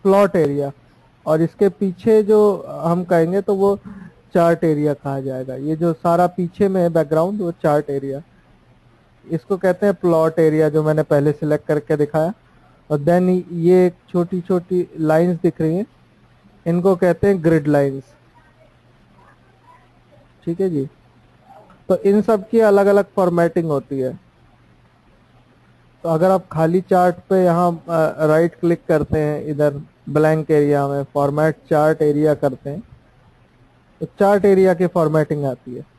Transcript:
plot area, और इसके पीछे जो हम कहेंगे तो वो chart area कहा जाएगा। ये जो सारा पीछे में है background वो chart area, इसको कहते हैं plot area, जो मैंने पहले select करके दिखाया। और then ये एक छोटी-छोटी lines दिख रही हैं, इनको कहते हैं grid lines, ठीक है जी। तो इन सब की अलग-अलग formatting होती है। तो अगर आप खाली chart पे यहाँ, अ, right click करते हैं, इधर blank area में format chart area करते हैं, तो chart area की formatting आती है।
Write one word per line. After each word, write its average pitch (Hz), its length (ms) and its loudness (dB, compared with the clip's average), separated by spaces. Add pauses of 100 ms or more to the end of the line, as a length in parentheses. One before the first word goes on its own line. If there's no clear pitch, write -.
plot 196 300 2
area, 143 360 -2 (540)
और 160 160 0
इसके 190 300 0
पीछे 208 520 0
जो 208 140 2 (440)
हम 170 220 -2
कहेंगे 175 380 0
तो 202 140 -2
वो 196 200 2 (580)
chart 170 300 2
area 151 300 0
कहा 139 280 -8
जाएगा। 131 340 -10
ये 147 200 -6
जो 170 180 -2
सारा 175 340 0
पीछे 180 400 -4
में 190 140 0
है 170 80 2
background 160 520 -2
वो 170 100 -4 (120)
chart 151 260 0
area, 139 320 -8 (1040)
इसको 175 320 -6
कहते 180 280 -2
हैं 202 100 2
plot 160 440 0
area, 156 300 2
जो 151 140 0
मैंने 156 200 0
पहले 147 280 2
select 147 360 -4
करके 151 300 -2
दिखाया। 156 360 -2 (560)
और 151 100 -2
then 175 300 2 (220)
ये 175 360 4
एक 175 60 -2 (160)
छोटी-छोटी 175 760 -2 (120)
lines 160 420 0
दिख 165 200 -2
रही 160 140 0
हैं, 196 100 -4 (800)
इनको 175 300 0
कहते 180 320 0
हैं 190 160 0
grid 156 240 2
lines, 139 360 0 (2500)
ठीक 170 160 -6
है 190 80 -2
जी। 143 180 -4 (1000)
तो 185 100 2
इन 202 220 2
सब 208 280 -2
की 226 120 2
अलग-अलग 202 440 4 (100)
formatting 170 520 0
होती 139 320 -4
है। 127 140 -4 (1900)
तो 165 60 -6
अगर 165 220 2
आप 190 200 -2
खाली 165 300 0
chart 180 340 2 (140)
पे 190 140 2
यहाँ, 175 280 2 (180)
अ, 160 380 -2
right 160 280 2
click 170 320 -2
करते 156 320 0
हैं, 151 260 -4
इधर 147 360 -2 (280)
blank 156 420 0
area 147 360 2
में 139 160 -4 (100)
format 147 420 0 (140)
chart 156 320 0
area 151 340 2
करते 139 340 -6
हैं, 156 120 -12 (1200)
तो 160 40 -8 (140)
chart 202 260 2
area 190 280 4
की 175 140 -2
formatting 156 580 -2
आती 123 300 -10
है। 120 100 -16 (140)